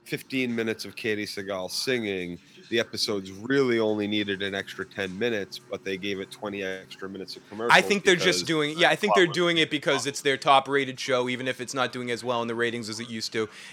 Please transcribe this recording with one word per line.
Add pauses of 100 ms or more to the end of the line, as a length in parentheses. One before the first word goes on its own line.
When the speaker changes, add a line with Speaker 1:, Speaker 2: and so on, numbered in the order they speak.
Speaker 1:
fifteen
minutes
of
Katie
Seagal
singing. (320)
The
episodes
really
only
needed
an
extra
ten
minutes,
but
they
gave
it
twenty
extra
minutes
of
commercials
Speaker 2:
I
think
they're
just
Speaker 1:
because
Speaker 2:
doing,
yeah,
I
think
they're
Speaker 1:
plot
was
Speaker 2:
doing
it
because
it's
their
top-rated
show,
even
if
it's
not
doing
as
well
in
the
ratings
as
it
used
to. (240)